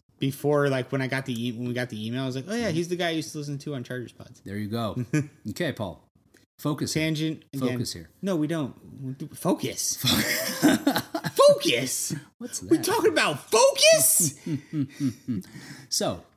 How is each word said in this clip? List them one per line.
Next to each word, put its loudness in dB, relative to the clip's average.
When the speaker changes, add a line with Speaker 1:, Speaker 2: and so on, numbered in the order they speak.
Speaker 1:
Before, 2
like, -2
when 0
I -4
got -4
the -4
e-, -2
when -6
we -4
got -4
the -8
email, -4
I -4
was -4
like, -8
"Oh -6
yeah, -2
he's -2
the -6
guy -2
I -2
used -4
to -10
listen -6
to -8
on -6
Chargers -10
pods." -20
Speaker 2:
There -8
you -4
go. -2
Speaker 1:
<laughs> -2
Speaker 2:
Okay, -2
Paul. -8
Focus -2
here. 0
Speaker 1:
Tangent -2
again. -2
Speaker 2:
Focus -4
here. -14
Speaker 1:
No, 0
we 2
don't. -2
We -6
do, -10
focus. -2
Speaker 2:
<laughs> 0
Speaker 1:
Focus. 4
Speaker 2:
What's -10
Speaker 1:
We 2
Speaker 2:
that? 0
Speaker 1:
talking 2
about 0
focus? 6
Speaker 2:
<laughs> -4
So, -2